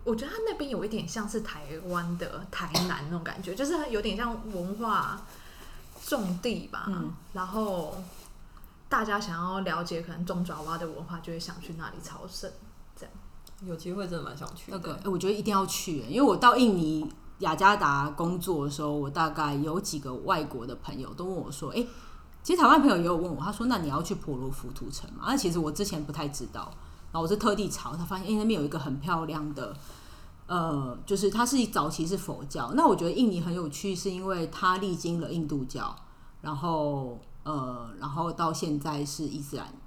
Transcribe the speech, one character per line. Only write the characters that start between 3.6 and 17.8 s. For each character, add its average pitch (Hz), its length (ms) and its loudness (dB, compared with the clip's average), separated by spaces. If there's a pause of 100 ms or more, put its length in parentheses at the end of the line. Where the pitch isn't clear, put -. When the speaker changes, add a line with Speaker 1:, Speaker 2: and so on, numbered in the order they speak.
Speaker 1:
是 294 100 2 (160)
有 214 120 0
点 202 160 0
像 233 180 -2 (160)
文 185 240 -4
化 208 460 0 (840)
重 196 340 0
地 208 280 -2
吧。 - 200 -8
Speaker 2:
嗯。 170 260 -4 (180)
Speaker 1:
然 185 160 -4
后 202 480 -2 (960)
大 233 160 4
家 208 120 2
想 170 240 -2
要 190 200 -2
了 175 220 0
解 170 180 -4
可 170 100 -8
能 170 140 -4
中 175 180 0
爪 165 200 -6
哇 165 140 -4
的 170 100 -4
文 160 160 -8
化， 170 160 -8
就 170 120 -8
会 165 80 -4
想 170 220 -8
去 175 160 -10
那 156 140 -6
里 - 120 -12
朝 - 240 -12
圣， - 240 -10 (460)
这 - 80 -14
样。 - 100 -16 (500)
Speaker 3:
有 175 100 -6
机 175 180 -6
会 196 140 -2
真 170 120 -2
的 - 60 -6
蛮 - 100 -8
想 139 100 -10 (100)
去 - 160 -12
的。 196 60 -6
Speaker 2:
那 170 60 -8
个， 160 120 -6 (100)
哎， 196 40 0
我 185 80 2
觉 170 100 2
得 202 60 6
一 208 80 0
定 208 120 2
要 196 120 6
去， 156 440 -2
因 156 60 0
为 247 60 8
我 233 140 10
到 240 220 10
印 233 180 8
尼 156 340 2 (300)
雅 160 160 2
加 196 220 10
达 143 320 4